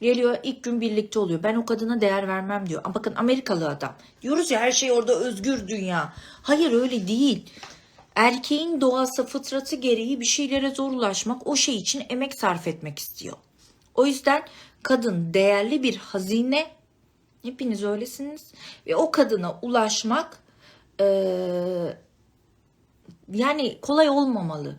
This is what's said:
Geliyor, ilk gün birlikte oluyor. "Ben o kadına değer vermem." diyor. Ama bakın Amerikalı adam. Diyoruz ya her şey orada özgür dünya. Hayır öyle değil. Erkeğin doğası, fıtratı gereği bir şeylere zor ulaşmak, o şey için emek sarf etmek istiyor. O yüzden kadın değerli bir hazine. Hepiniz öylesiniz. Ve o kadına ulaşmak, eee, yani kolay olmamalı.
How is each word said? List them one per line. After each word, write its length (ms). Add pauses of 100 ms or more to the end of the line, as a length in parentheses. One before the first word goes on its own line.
Geliyor, 420
ilk 200
gün 180
birlikte 380
oluyor. 240
"Ben 120
o 100
kadına 360
değer 280
vermem." 400
diyor. 160
Ama 100
bakın 220
Amerikalı 520
adam. 260 (280)
Diyoruz 280
ya 100
her 120
şey 200
orada 220
özgür 540
dünya. 440 (300)
Hayır 300
öyle 360
değil. 420 (640)
Erkeğin 680
doğası, 460
fıtratı 500
gereği 440
bir 40
şeylere 460
zor 220
ulaşmak, 540
o 100
şey 200
için 320
emek 260
sarf 320
etmek 320
istiyor. 380 (580)
O 120
yüzden 360 (400)
kadın 520
değerli 480
bir 140
hazine. 680 (760)
Hepiniz 420
öylesiniz. 680 (340)
Ve 100
o 140
kadına 520
ulaşmak, 760 (640)
eee, 1000 (1300)
yani 500
kolay 260
olmamalı. 720